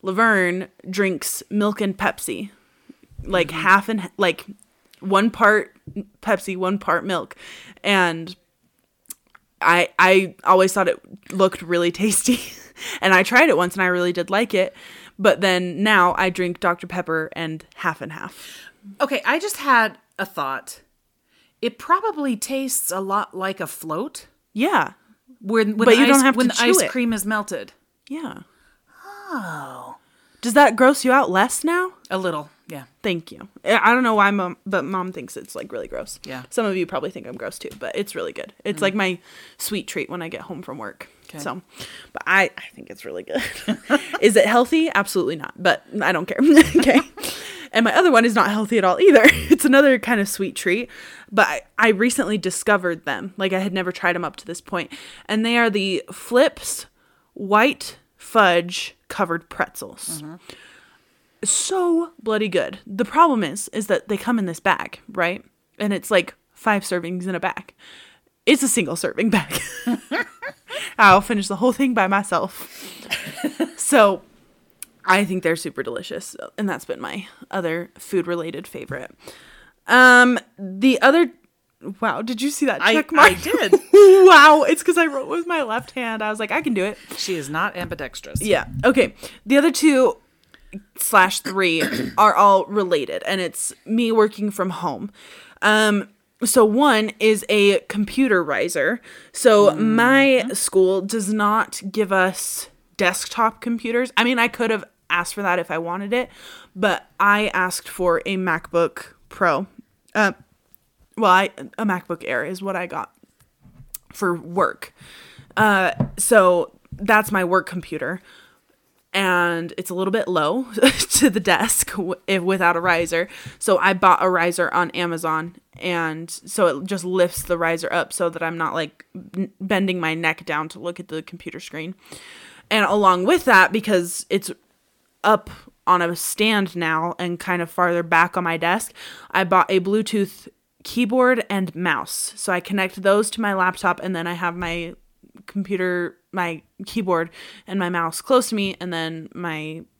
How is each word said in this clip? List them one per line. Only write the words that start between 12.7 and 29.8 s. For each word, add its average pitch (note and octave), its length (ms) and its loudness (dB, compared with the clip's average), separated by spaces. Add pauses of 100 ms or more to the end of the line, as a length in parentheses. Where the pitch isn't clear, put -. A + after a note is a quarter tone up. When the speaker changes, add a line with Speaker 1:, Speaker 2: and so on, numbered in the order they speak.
Speaker 1:
And F#3+ 140 4
I F#3 80 4
tried B3 260 4
it F#3 80 4
once F3 200 0
and F#3+ 80 0
I - 20 2
really F3+ 260 0
did F3 180 -4
like G#3+ 220 0
it. F#3+ 220 -2 (420)
But F#3+ 240 2
then F3+ 440 0
now F#3+ 340 4
I F#3 100 0
drink F3 300 -4
Doctor F3 300 -4
Pepper D#3+ 460 -6
and D#3+ 300 -10 (120)
half E3 260 -6
and D#3+ 100 -12
half. - 560 -18 (320)
Speaker 2:
Okay, C#4 240 -4
I C#4+ 140 0
just G4+ 200 -8
had A#3+ 380 0 (220)
a F#3+ 80 -6
thought. - 540 -10 (840)
It A#3 160 -6
probably D#4 580 -2
tastes C4+ 540 -6
a F#3 100 -6
lot G3 320 -4
like F#3+ 280 -8
a D#3+ 80 -6
float. D#3+ 580 -10 (260)
Speaker 1:
Yeah. A#3 420 0 (460)
Speaker 2:
When, G#3+ 360 -2
when A3+ 100 2
Speaker 1:
But A#3 80 8
Speaker 2:
the - 40 8
Speaker 1:
you C#4+ 80 6
don't C#4 100 6
Speaker 2:
ice, C4 60 4
Speaker 1:
have C4 120 4
to G#3+ 40 0
Speaker 2:
when B3 100 2
the - 60 -2
Speaker 1:
chew A#3 160 0
Speaker 2:
ice F#4 120 4
Speaker 1:
it. - 80 -2
Speaker 2:
cream A#3+ 220 -2
is G3 120 -6
melted. G3+ 480 -6 (360)
Speaker 1:
Yeah. D4+ 320 -12 (880)
Speaker 2:
Oh. D3 680 -12 (440)